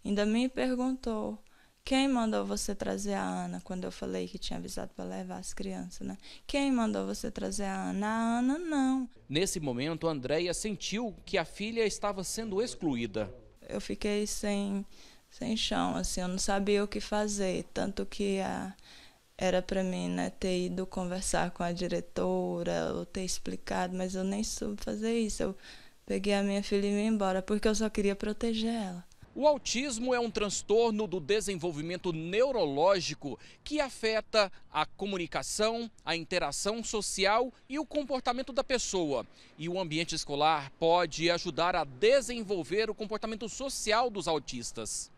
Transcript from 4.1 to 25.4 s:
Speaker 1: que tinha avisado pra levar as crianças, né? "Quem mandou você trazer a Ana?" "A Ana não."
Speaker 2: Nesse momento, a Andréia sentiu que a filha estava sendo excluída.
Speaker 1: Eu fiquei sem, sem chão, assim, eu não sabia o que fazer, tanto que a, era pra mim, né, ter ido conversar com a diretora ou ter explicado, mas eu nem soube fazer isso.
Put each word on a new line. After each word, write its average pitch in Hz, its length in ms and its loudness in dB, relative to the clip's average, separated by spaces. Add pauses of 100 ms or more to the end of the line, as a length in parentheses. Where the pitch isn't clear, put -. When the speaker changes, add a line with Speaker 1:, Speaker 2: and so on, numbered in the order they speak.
Speaker 1:
que 185 100 -10
tinha - 220 -4
avisado 185 340 -8
pra 92 120 -8
levar 90 320 -8
as - 160 -10
crianças, 180 520 -8
né? 196 120 -6 (280)
"Quem 277 280 2
mandou 214 320 2
você 208 260 -4
trazer 196 340 -2
a 190 260 -2
Ana?" 196 160 0
"A 226 320 2
Ana 262 180 2
não." 269 500 2 (220)
Speaker 2:
Nesse 175 300 0
momento, 151 480 -2
a 165 40 4
Andréia 156 440 0
sentiu 214 680 -4
que - 140 0
a 165 80 2
filha 226 400 -2
estava 196 380 -2
sendo 220 400 -2
excluída. 117 680 -2 (380)
Speaker 1:
Eu - 100 -4
fiquei 208 460 0
sem, 202 580 0 (460)
sem - 260 -2
chão, 180 400 0
assim, 185 260 -2
eu 180 60 -2
não 185 120 -2
sabia 202 440 2
o 208 40 -2
que 208 120 -4
fazer, 202 720 0
tanto 196 360 -2
que 196 320 0
a, 190 360 -4 (640)
era 180 240 4
pra 190 220 0
mim, 180 260 0
né, 180 220 0
ter 180 340 0
ido 185 220 -2
conversar 180 640 0
com - 100 -6
a 175 100 0
diretora 175 1200 0
ou 175 100 -4
ter 185 180 -6
explicado, 185 720 -2
mas 185 200 -2
eu 185 80 0
nem 196 200 0
soube 214 400 -4
fazer 220 360 -2
isso. 214 240 -2